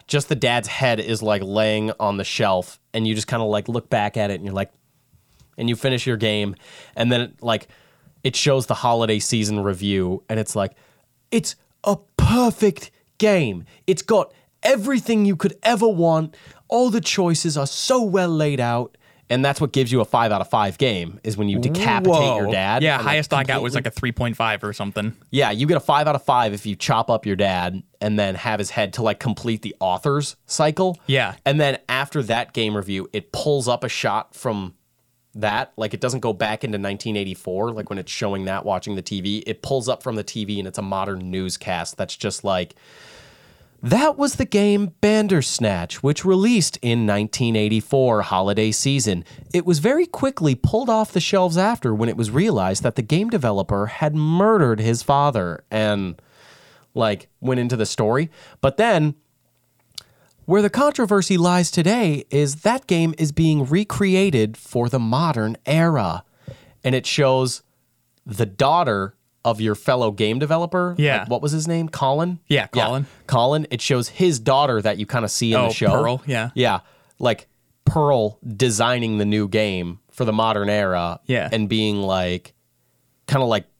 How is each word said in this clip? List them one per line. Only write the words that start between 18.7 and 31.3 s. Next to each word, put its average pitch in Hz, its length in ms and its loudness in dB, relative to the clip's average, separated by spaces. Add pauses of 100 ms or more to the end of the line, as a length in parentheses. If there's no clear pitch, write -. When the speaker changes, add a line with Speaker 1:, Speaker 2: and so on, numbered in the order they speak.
Speaker 1:
And 127 160 2
that's 143 160 2
what 151 100 -2
gives 127 220 2
you 123 80 4
a 104 40 2
five 117 280 2
out 98 80 0
of - 80 -8
five 104 280 0
game, 95 460 -2
is 107 140 -6
when 104 100 -2
you 101 100 0
decapitate 180 560 2
Speaker 2:
Whoa. 139 280 2
Speaker 1:
your 101 100 0
dad 104 320 0
Speaker 2:
Yeah, 147 140 2
Speaker 1:
and, 113 80 -2
like, 143 80 2
Speaker 2:
highest 151 200 0
I 135 100 2
got 135 200 -2
was, 120 100 -4
Speaker 1:
completely 123 160 -4
Speaker 2:
like, - 80 -14
a - 20 -12
three 123 120 -2
point 120 260 -2
five 110 260 -2
or 104 100 -4
something. 104 400 -4 (180)
Speaker 1:
Yeah, 127 200 2
you 113 160 -2
get 160 100 4
a - 40 -2
five 147 240 2
out 151 100 0
of 139 80 -4
five 120 300 2
if 101 120 -10
you 104 100 -4
chop - 340 0
up 98 160 0
your 98 120 -2
dad 92 440 0 (200)
and 107 180 0
then 95 160 0
have 107 240 -4
his 98 120 -6
head 101 220 -2
to, 117 100 -6
like, 104 160 0
complete 113 440 -4
the 101 160 -10
author's 139 560 -2 (120)
cycle. 170 600 0
Speaker 2:
Yeah. 127 280 0 (100)